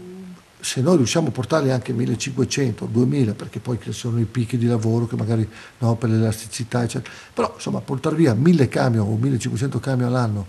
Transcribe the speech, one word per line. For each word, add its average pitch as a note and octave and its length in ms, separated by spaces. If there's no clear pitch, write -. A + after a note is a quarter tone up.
se - 200
noi F3 160
riusciamo D3+ 320
a - 20
portarli C3 400
anche B2+ 200
millecinquecento, B2 920
duemila, B2 480
perché - 260
poi A#2+ 220
ci - 100
sono A#2 280
i A2+ 60
picchi A#2+ 340
di A#2 80
lavoro A2+ 400
che A#2 80
magari, A2 300
no, A#2 160
per A2+ 160
l'elasticità, A2 720
eccetera. - 280
Però, - 220
insomma, C3 260
portare C#3+ 340
via D#3 200
mille C#3+ 340
camion A#2+ 380
o A2 100
millecinquecento B2 640
camion B2 300
all'anno A2+ 400